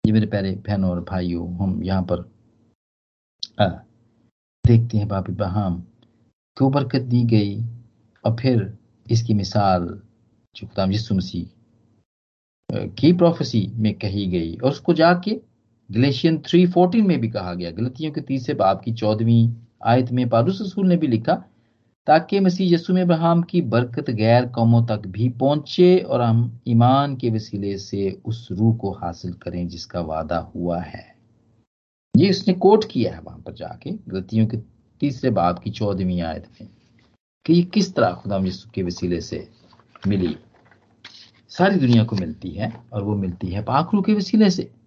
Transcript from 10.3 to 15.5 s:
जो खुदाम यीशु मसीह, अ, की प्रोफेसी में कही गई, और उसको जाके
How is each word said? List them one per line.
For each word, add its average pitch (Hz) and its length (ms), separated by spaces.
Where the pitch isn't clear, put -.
जो 95 100
खुदाम 95 260
यीशु 104 220
मसीह, 90 320
अ, 101 100
की 139 260
प्रोफेसी 160 640
में 107 200
कही 101 320
गई, 82 300
और 127 140
उसको 170 240
जाके 175 460